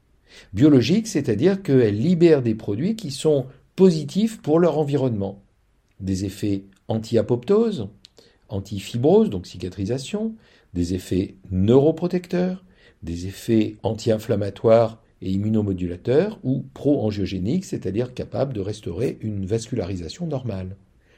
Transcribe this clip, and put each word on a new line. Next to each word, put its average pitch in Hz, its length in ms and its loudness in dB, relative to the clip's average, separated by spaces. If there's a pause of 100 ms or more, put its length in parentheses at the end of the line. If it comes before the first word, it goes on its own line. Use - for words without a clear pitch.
(540)
Biologiques, 147 520 6
c'est-à-dire 151 560 0
qu'elles 120 360 4
libèrent 160 420 4
des 117 140 0
produits 131 420 -4
qui 151 140 -10
sont 139 340 0 (320)
positifs 180 640 2
pour 151 180 2
leur 160 200 2
environnement. 123 640 -2 (580)
Des 95 240 -4
effets 98 400 -4 (240)
anti-apoptose, 120 1000 0 (580)
anti-fibrose, 120 800 2
donc 90 180 -8
cicatrisation, 127 880 -6 (380)
des 87 220 -2
effets 92 400 -2 (160)
neuroprotecteurs, 160 1120 2 (380)
des 85 240 -8
effets 107 560 0
anti-inflammatoires 110 1200 2 (180)
et 92 100 -6
immunomodulateurs, 104 1120 0
ou 135 300 -2
pro-angiogéniques, 110 920 -2
c'est-à-dire 117 480 -6
capables 127 400 -6
de 101 60 -6
restaurer 101 600 -6
une 104 240 -6
vascularisation 98 800 -6
normale. 98 500 -8 (420)